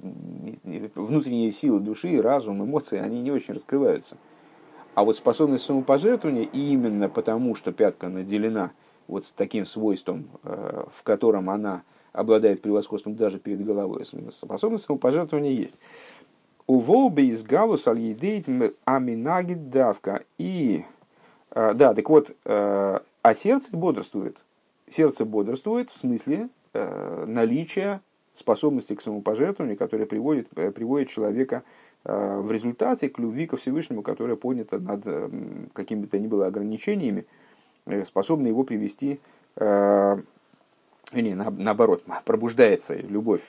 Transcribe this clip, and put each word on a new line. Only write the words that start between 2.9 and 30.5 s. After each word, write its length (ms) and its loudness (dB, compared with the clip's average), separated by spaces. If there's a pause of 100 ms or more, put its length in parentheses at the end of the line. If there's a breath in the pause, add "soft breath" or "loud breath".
они 220 -6
не 100 -4
очень 240 -4
раскрываются. 640 -2 (800 loud breath)
А 100 4
вот 120 4
способность 480 2
самопожертвования, 880 2
именно 580 0
потому, 440 0
что 160 -6
пятка 380 0
наделена 640 -2 (360 soft breath)
вот 180 -8
с 60 -20
таким 340 -2
свойством, 640 -4 (140)
э, 480 -10
в 120 -20
котором 480 2
она 320 -4 (300 soft breath)
обладает 500 4
превосходством 520 -2
даже 240 0
перед 260 -6
головой, 420 -4 (260)
способность 520 -4
самопожертвования 680 0
есть. 240 -4 (920 loud breath)
У 120 6
волбы 480 6
из 160 0
галус 440 2
аль 140 4
едейт 460 -4 (400)
аминагид 840 0
давка. 560 2 (140)
И, 460 -2 (640 loud breath)
э, 240 2
да, 180 8
так 160 0
вот, 260 6 (100)
э, 540 0 (240)
а 120 8
сердце 420 0
бодрствует. 640 -4 (500)
Сердце 360 2
бодрствует 640 -2
в 80 -20
смысле, 500 -2 (240)
э, 540 -6
наличия 760 -2 (320)
способности 640 0
к 80 -10
самопожертвованию, 720 -2
которая 300 -2
приводит, 500 -2